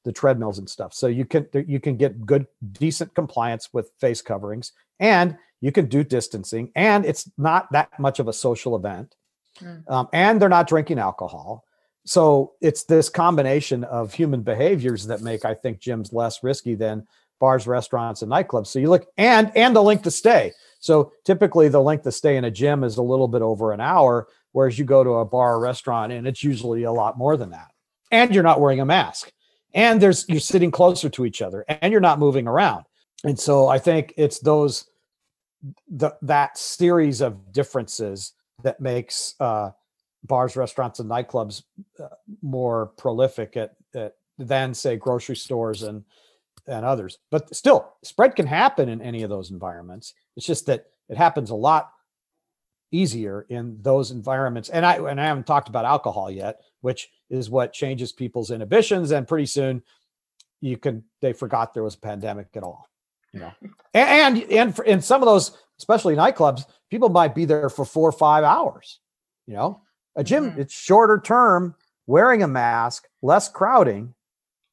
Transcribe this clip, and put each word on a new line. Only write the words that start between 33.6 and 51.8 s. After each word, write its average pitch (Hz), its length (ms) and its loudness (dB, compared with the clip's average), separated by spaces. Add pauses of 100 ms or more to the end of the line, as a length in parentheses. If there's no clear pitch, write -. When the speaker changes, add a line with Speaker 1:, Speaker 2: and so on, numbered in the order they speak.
Speaker 1:
I 135 100 2
think 160 380 0
it's 147 220 0
those, 147 480 0 (1040)
the, 151 320 -4
that 143 340 0
series 165 640 0
of 98 320 -6
differences 104 800 -6 (300)
that 131 180 -4
makes, 123 600 -8
uh, 107 320 -4 (520)
bars, 127 320 -2
restaurants, 123 440 -6
and 110 80 -10
nightclubs, 117 560 -8 (380)
uh, 131 60 -18 (320)
more 123 460 -4 (100)
prolific 123 640 -4
at, 110 180 -10 (180)
at, 110 200 -12 (240)
than, 131 340 -4
say, 117 240 -4
grocery 123 400 -6
stores 113 460 -6
and, 104 200 -14 (640)
and 117 180 -10
others. 113 340 -6 (120)
But 151 240 -4
still, - 380 2 (100)
spread - 340 2
can 170 100 0
happen 160 420 0
in 113 140 -8
any 117 200 -10
of 104 80 -8
those 92 200 -10
environments. 90 640 -16 (200)
It's - 120 -16
just - 200 -6
that 123 200 -4 (240)
it 113 80 -6
happens 156 320 2
a 113 40 -8
lot 143 380 0 (1000)